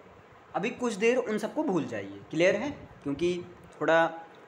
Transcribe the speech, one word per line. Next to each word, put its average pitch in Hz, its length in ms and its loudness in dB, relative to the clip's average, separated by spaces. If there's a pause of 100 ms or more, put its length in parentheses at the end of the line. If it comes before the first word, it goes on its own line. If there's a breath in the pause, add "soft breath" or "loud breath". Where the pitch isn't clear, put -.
(540)
अभी 196 180 -2
कुछ 240 220 -4
देर 226 240 2
उन 214 200 -2
सबको 220 260 -4
भूल 185 220 0
जाइए। 101 340 -8 (100)
क्लियर 180 260 4
है? 254 140 -4 (320)
क्योंकि 175 420 -2 (280)
थोड़ा 165 340 4 (420)